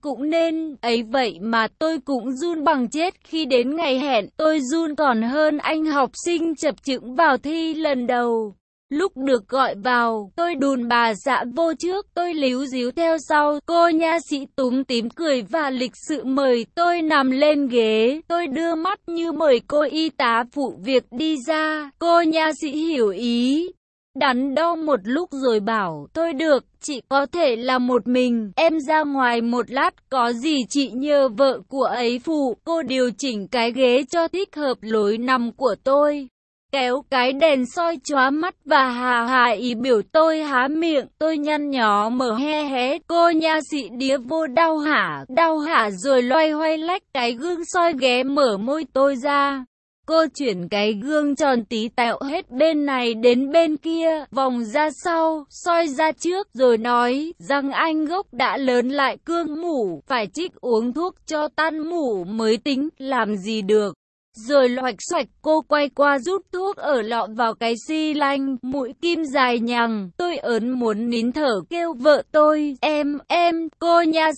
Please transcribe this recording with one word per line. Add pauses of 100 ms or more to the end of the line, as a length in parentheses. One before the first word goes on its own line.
cũng
nên,
ấy
vậy
mà (120)
tôi
cũng
run
bằng
chết (100)
khi
đến
ngày
hẹn, (120)
tôi (120)
run
còn
hơn
anh
học (160)
sinh
chập
chững
vào
thi
lần
đầu. (400)
Lúc
được
gọi
vào,
tôi
đùn
bà (120)
xã (120)
vô
trước,
tôi
líu
díu
theo (120)
sau.
Cô
nha (120)
sĩ (100)
túm
tím
cười
và
lịch (160)
sự
mời (100)
tôi
nằm
lên
ghế.
Tôi
đưa
mắt
như
mời
cô
y
tá
phụ (100)
việc
đi (120)
ra.
Cô
nha (100)
sĩ
hiểu
ý, (440)
đắn
đo
một
lúc
rồi
bảo,
"Thôi
được, (160)
chị
có
thể
là
một
mình,
em
ra
ngoài
một
lát,
có
gì (120)
chị
nhờ
vợ
của
ấy
phụ."
Cô
điều
chỉnh
cái
ghế
cho
thích
hợp
lối
nằm
của
tôi, (440)
kéo
cái
đèn
soi
chóa
mắt (100)
và
hà
hà
ý
biểu (100)
tôi
há
miệng. (140)
Tôi
nhăn
nhó
mở
he
hé. (100)
Cô
nha (120)
sĩ
đía
vô:
"Đau
hả,
đau
hả?"
Rồi
loay
hoay
lách (100)
cái
gương
soi
ghé
mở
môi
tôi
ra. (420)
Cô (100)
chuyển
cái
gương
tròn
tí
tẹo (120)
hết
bên
này
đến
bên
kia,
vòng
ra (140)
sau,
soi
ra
trước,
rồi
nói,
"Răng
anh
gốc
đã
lớn
lại
cương
mủ,
phải
trích
uống
thuốc (100)
cho
tan
mủ
mới
tính,
làm
gì
được." (540)
Rồi
loạch (140)
xoạch (140)
cô
quay
qua
rút (100)
thuốc
ở
lọ
vào
cái (140)
xi
lanh,
mũi
kim
dài
nhằng.
Tôi
ớn
muốn
nín
thở
kêu
vợ
tôi,
"Em, (100)
em." (120)
Cô
nha